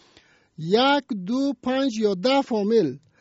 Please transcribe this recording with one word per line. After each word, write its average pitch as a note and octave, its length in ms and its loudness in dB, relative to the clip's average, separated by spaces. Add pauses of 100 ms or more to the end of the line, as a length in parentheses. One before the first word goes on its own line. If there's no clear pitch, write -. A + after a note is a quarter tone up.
(580)
یک، B3+ 460 2 (220)
دو، C4+ 280 -2 (100)
پنج B3+ 360 -2
یا G#3 140 2
ده B3+ 280 0
فامیل G#3 560 0 (240)